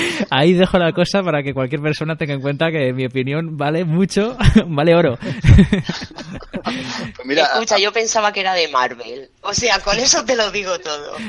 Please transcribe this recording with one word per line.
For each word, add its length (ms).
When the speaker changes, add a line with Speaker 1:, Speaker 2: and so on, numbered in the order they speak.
Speaker 1:
<laughs> 280
Speaker 2:
ahí 220
dejo 260
la 140
cosa 320
para 180
que 120
cualquier 280
persona 360
tenga 160
en 80
cuenta 280
que 220
mi 140
opinión 500
vale 300
mucho, 500
<laughs> 160
vale 260
oro. 300
<laughs> 40
Speaker 3:
Pues 120
mira, 260
Speaker 4:
Escucha, 240
yo 160
pensaba 400
que 60
era 140
de 140
Marvel. 600
O 120
sea, 260
con 200
eso 260
te 100
lo 160
digo 280
todo. 340